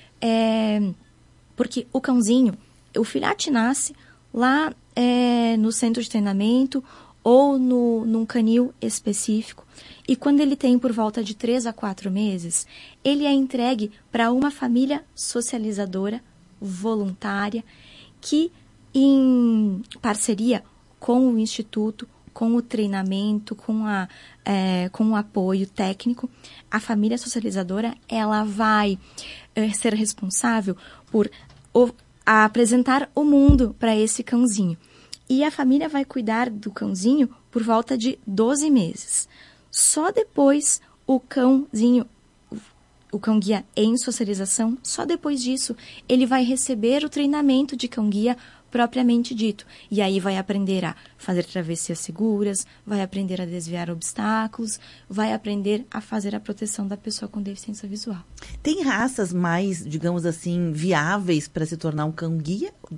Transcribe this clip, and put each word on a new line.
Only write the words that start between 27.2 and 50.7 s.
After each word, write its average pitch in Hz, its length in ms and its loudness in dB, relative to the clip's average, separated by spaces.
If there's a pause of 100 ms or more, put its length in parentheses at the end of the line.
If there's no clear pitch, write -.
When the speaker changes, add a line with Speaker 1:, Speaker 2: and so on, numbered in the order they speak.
Speaker 1:
ela 214 360 0
vai, 208 560 0 (560)
é, 214 160 0
ser 214 240 0
responsável 208 800 -2 (340)
por 208 160 2 (460)
o-, 240 160 6 (340)
apresentar 240 920 4
o 302 80 2
mundo 277 560 6
pra 226 160 2
esse 220 260 0
cãozinho. 214 560 0 (500)
E 262 160 2
a 302 60 2
família 294 400 2
vai 277 160 -2
cuidar 233 460 -2
do 208 180 -8
cãozinho 214 600 0 (200)
por 233 140 -2
volta 233 340 0
de 233 300 -2
doze 247 420 2
meses. - 580 0 (440)
Só - 400 2
depois 294 680 2 (280)
o 262 120 4
cãozinho, 247 880 2 (1080)
o 208 60 -4
cão 214 220 2
guia 202 260 0 (100)
em 226 220 2
socialização, 220 880 -2
só - 200 -6
depois 294 380 -4
disso 254 340 -4 (320)
ele 254 200 4
vai 254 160 2
receber 254 600 0
o 302 60 -4
treinamento 285 640 0
de 240 120 -6
cão 220 200 -4
guia 214 300 0 (320)
propriamente 240 680 0
dito. 214 300 -4 (240)
E 208 120 0
aí 196 160 2
vai 190 200 -2
aprender 190 480 -2